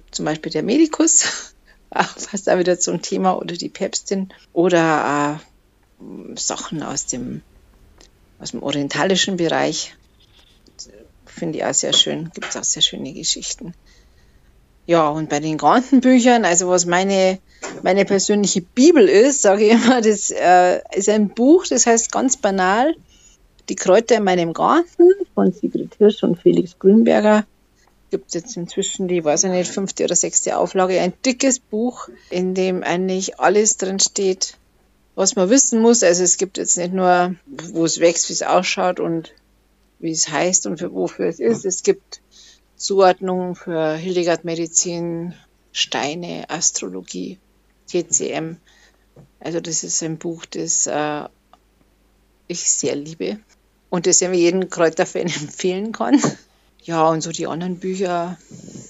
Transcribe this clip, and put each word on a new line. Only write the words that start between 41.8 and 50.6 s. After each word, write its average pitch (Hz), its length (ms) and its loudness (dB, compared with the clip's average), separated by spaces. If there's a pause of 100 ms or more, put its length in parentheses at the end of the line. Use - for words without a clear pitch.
gibt - 400 -2 (540)
Zuordnungen 185 800 0
für 160 380 -4
Hildegard 170 500 -2
Medizin, 170 880 -4 (380)
Steine, 160 760 -6
Astrologie, 185 920 -8 (500)
T 170 180 -4
C 139 240 -4
M. 160 280 -8 (800)
Also 165 200 -6
das 170 220 -6
ist - 220 -6
ein 160 120 -6
Buch, 165 300 -10
das, - 400 -4